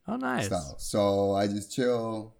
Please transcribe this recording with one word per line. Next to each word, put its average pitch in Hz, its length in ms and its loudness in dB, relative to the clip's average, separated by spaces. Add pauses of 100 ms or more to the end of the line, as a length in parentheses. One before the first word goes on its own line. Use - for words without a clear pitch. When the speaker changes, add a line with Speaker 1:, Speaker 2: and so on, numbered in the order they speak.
Speaker 1:
Oh, 214 80 -4
nice. 254 320 -2
Speaker 2:
style. 85 320 -4
So 101 540 2
I 101 140 4
just 101 260 -4
chill, 113 680 0